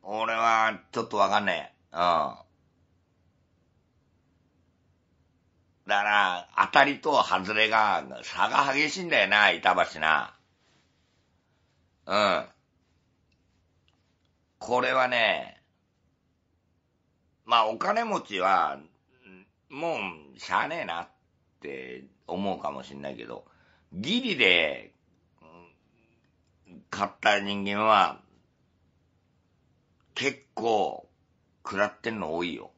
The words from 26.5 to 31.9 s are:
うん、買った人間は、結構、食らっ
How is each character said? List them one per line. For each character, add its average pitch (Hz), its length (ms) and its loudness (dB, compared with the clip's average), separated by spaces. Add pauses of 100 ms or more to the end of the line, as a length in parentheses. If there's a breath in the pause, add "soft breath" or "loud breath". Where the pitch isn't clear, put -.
う - 40 -20
ん、 87 200 -20
買 98 180 -4
っ - 20 -10 (100)
た 104 200 2
人 101 240 -6
間 101 200 -2
は、 98 360 4 (1900)
結 131 300 -4 (100)
構、 104 540 -4 (580)
食 95 120 -6
ら 104 80 2
っ - 120 -10